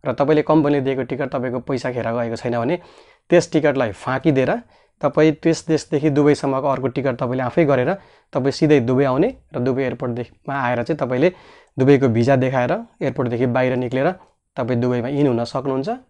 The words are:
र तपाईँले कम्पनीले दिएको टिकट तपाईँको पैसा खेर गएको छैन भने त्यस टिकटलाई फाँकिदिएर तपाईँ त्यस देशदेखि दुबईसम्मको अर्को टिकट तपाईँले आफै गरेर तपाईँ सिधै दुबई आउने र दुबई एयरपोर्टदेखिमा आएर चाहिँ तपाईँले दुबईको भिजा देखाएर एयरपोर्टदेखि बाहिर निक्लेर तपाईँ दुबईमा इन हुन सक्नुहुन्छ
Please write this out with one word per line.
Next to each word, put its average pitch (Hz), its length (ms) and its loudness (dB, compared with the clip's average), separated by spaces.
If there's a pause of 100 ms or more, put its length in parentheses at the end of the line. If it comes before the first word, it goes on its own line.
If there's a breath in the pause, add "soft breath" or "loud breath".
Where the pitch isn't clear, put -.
र 139 80 -2
तपाईँले 151 280 2
कम्पनीले 147 400 2
दिएको 131 220 -2
टिकट 131 260 -6
तपाईँको 127 300 -4
पैसा 127 320 -6
खेर 113 200 -4
गएको 117 240 -4
छैन 120 240 -4
भने 151 200 -2 (500 soft breath)
त्यस 170 220 4
टिकटलाई 135 400 0
फाँकिदिएर 131 600 0 (500 soft breath)
तपाईँ 151 300 4 (100)
त्यस 160 260 0
देशदेखि 156 420 0
दुबईसम्मको 139 580 2
अर्को 131 200 -2
टिकट 127 300 -2
तपाईँले 127 260 -4
आफै 151 220 2
गरेर 139 280 2 (400 loud breath)
तपाईँ 135 180 0
सिधै 147 280 4
दुबई 127 240 2
आउने 135 260 2 (240)
र - 60 -4
दुबई 127 240 0
एयरपोर्टदेखिमा 123 680 -6
आएर 123 300 -2
चाहिँ 156 140 -4
तपाईँले 131 320 0 (500 loud breath)
दुबईको 135 280 4
भिजा 120 280 4
देखाएर 127 360 0 (300)
एयरपोर्टदेखि 123 440 -2
बाहिर 127 320 0
निक्लेर 127 320 -2 (480 soft breath)
तपाईँ 123 220 -2
दुबईमा 123 280 -2
इन 143 200 0
हुन 120 160 0
सक्नुहुन्छ 135 460 -4 (200)